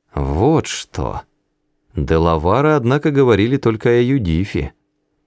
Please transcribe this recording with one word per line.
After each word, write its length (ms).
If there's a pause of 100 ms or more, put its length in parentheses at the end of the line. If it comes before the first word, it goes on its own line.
(140)
Вот 540
что. 540 (720)
Делавара, 800
однако, 360
говорили 460
только 320
о 120
Юдифе. 720 (540)